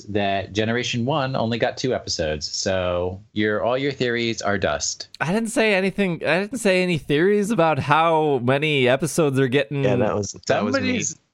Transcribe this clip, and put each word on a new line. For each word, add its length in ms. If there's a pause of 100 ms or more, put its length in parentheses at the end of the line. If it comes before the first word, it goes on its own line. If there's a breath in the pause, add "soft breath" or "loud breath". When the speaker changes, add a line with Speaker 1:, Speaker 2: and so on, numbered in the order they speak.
Speaker 1:
that 460
Generation 520
one 320
only 220
got 180
two 180
episodes. 560
So 720 (140)
your, 280
all 160
your 140
theories 500
are 160
dust. 500 (120)
Speaker 2:
I 120
didn't 180
say 240
anything. 520
I 140
didn't 180
say 240
any 160
theories 520
about 280
how 640
many 460
episodes 500
are 100
getting. 360
Speaker 3:
Yeah, 120
that 180
was, 180 (160)
that 160
was 100
me. 60
Speaker 1:
Somebody's, 380 (160)